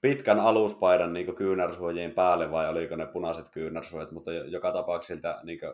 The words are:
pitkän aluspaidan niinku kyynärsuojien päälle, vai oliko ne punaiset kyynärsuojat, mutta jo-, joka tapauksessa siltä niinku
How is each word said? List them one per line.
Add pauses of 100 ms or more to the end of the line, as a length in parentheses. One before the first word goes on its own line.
pitkän
aluspaidan
niinku
kyynärsuojien
päälle,
vai
oliko
ne
punaiset
kyynärsuojat,
mutta
jo-,
joka
tapauksessa
siltä
niinku